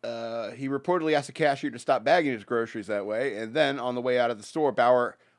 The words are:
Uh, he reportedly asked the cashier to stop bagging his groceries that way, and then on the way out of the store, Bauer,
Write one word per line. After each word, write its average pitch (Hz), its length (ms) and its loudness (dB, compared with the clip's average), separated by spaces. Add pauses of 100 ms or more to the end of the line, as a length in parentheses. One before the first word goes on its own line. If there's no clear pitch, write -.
Uh, 117 480 -8
he 131 180 -8
reportedly 156 460 0
asked 143 140 0
the 131 40 -16
cashier 143 380 0
to 117 80 -14
stop 120 260 0
bagging 151 280 4
his 104 120 -6
groceries 113 440 -4
that 101 180 -2
way, 113 320 -2
and 113 160 -8
then 139 260 2
on 123 140 -2
the 123 80 -4
way 123 160 2
out 120 120 2
of 117 60 -4
the 104 80 -16
store, 151 260 0
Bauer, 120 460 4 (220)